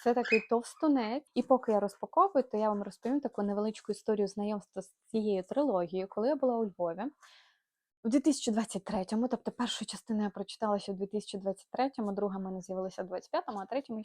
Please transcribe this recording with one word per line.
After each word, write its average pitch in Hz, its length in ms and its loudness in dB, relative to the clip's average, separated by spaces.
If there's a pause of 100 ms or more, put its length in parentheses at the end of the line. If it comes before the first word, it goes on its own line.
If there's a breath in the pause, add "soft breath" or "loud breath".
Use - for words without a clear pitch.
Це 240 100 4
такий 233 360 2
товстунець. 240 840 0
І 247 100 0
поки 254 280 4
я 214 80 6
розпаковую, 262 720 2
то 214 60 -2
я 214 120 2
вам 208 140 -2
розповім 233 360 -2
таку 240 240 -2
невеличку 208 480 -2
історію 208 360 0
знайомства 208 540 -4
з - 120 -14 (140)
цією 208 360 0
трилогією. 190 640 0
Коли 214 200 0
я 302 80 4
була 262 200 2
у 226 100 2
Львові, 175 380 -4 (1000 loud breath)
у 233 60 0
дві 262 100 4
тисячі 269 320 2
двадцять 208 320 -2
третьому, 214 440 0
тобто 226 240 -2
першу - 340 -4
частину 214 380 -2
я 208 60 0
прочитала 202 500 -2
ще 202 120 -8
в 196 40 -2
дві 190 120 -4
тисячі 208 300 -4
двадцять 190 340 -4
третьому, 247 400 -2
друга 196 260 -2
в 190 40 -6
мене 190 200 -6
з'явилася 185 420 -6
в 185 40 -8
двадцять 185 240 -8
п'ятому, 262 280 -2
а 190 60 -8
третя 247 280 -4 (120)